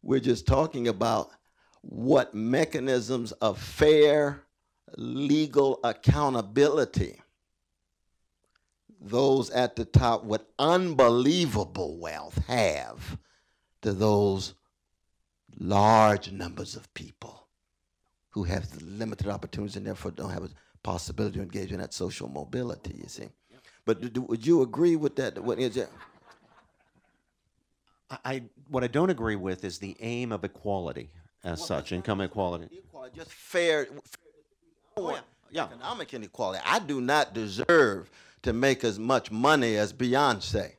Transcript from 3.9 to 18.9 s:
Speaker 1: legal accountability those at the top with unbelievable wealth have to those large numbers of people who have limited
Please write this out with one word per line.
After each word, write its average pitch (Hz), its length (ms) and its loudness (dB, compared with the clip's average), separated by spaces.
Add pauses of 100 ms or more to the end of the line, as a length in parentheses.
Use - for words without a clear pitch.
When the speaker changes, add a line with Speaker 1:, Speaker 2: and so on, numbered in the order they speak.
Speaker 1:
legal 139 840 2
accountability 131 1400 0 (1800)
those 127 520 2
at 123 240 0
the 117 100 -4
top 117 380 4
with 110 180 -2 (160)
unbelievable 131 1400 2
wealth 78 480 -6
have 80 720 -2 (600)
to 107 100 -2
those 101 640 2 (1040)
large 101 720 6
numbers 87 460 -12
of - 160 -20
people - 540 -18 (840)
who 104 140 -6
have 92 220 -4 (160)
limited 101 460 -8